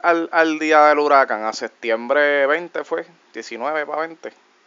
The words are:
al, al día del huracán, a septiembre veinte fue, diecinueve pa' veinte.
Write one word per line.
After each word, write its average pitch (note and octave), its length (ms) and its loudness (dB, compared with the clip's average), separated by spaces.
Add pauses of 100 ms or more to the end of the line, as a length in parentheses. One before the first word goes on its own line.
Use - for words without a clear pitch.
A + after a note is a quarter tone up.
al, E3+ 280 0
al D#3+ 280 0
día D#3 260 4
del D3 140 4
huracán, C3 460 2
a A2 80 -4
septiembre C3+ 920 -2
veinte D#3+ 380 -4
fue, E3 220 -8 (280)
diecinueve C3 540 -8
pa' D3 140 -8
veinte. E3 300 -12 (360)